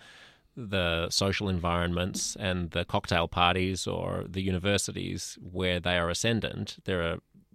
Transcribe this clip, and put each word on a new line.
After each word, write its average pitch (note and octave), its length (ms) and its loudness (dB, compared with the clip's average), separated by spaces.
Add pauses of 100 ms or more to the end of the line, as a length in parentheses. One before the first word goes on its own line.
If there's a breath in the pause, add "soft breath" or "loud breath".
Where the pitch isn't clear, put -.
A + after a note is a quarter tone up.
(560 loud breath)
the F2 540 0
social G2 380 2
environments F2 880 0
and F2+ 360 -2
the F2 120 0
cocktail F2 440 2
parties F2+ 580 2
or F#2 420 -2
the F#2 140 -4
universities F#2+ 960 -2
where F2+ 400 0
they F2+ 180 2
are E2+ 120 2
ascendant, G#2 760 0
there F#2 180 0
are E2+ 160 0 (360)